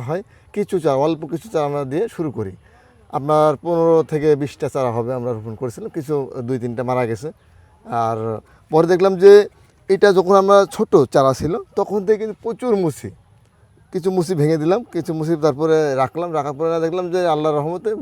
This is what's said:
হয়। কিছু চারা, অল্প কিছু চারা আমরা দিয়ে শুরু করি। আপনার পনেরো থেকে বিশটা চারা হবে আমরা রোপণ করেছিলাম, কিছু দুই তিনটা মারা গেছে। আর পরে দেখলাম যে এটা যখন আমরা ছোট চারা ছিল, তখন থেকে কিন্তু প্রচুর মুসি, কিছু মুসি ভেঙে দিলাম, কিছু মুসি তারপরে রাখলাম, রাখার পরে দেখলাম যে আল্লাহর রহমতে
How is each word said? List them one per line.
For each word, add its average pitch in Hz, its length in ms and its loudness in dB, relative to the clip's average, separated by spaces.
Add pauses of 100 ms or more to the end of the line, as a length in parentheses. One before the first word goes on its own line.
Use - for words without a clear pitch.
হয়। 170 160 -6 (320)
কিছু 202 200 -4 (100)
চারা, 139 220 2
অল্প 160 140 -2 (120)
কিছু 160 200 -10
চারা 156 160 -2
আমরা 143 140 -4 (100)
দিয়ে 170 120 -2 (120)
শুরু 160 220 -4
করি। 98 140 -8 (640)
আপনার 151 360 2 (120)
পনেরো 165 320 2 (140)
থেকে 156 180 0 (140)
বিশটা 147 320 -6
চারা 131 220 0
হবে 120 220 -4
আমরা 120 180 -6
রোপণ 110 240 -12
করেছিলাম, 151 360 -8
কিছু 151 180 -6 (340)
দুই 131 140 -2
তিনটা 120 260 -6
মারা 127 220 0
গেছে। 113 180 -6 (800)
আর 113 120 -2 (540)
পরে 160 200 4
দেখলাম 185 220 2 (100)
যে 202 80 12 (600)
এটা 202 140 4 (100)
যখন 185 240 2
আমরা 196 140 6 (180)
ছোট - 180 -2 (220)
চারা 135 260 4
ছিল, 151 120 -4 (260)
তখন 196 280 -2
থেকে 214 160 2
কিন্তু 220 220 -8
প্রচুর 233 280 -4 (120)
মুসি, 131 260 -4 (840)
কিছু 185 240 -4
মুসি 170 240 -2
ভেঙে 151 220 2
দিলাম, 180 180 2 (140)
কিছু 165 240 -6
মুসি 156 140 -2 (140)
তারপরে 151 300 2 (260)
রাখলাম, 160 340 -4
রাখার 143 220 -4
পরে 160 100 -2 (160)
দেখলাম 180 300 -4
যে 185 60 0 (140)
আল্লাহর 151 240 0
রহমতে 170 320 -4 (120)